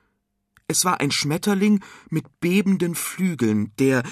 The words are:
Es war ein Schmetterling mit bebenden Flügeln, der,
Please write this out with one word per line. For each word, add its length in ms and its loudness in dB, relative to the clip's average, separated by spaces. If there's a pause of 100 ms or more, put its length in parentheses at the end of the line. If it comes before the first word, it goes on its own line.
(680)
Es 160 -2
war 160 0
ein 120 0
Schmetterling 680 0 (280)
mit 320 -6
bebenden 520 0
Flügeln, 840 -2
der, 340 2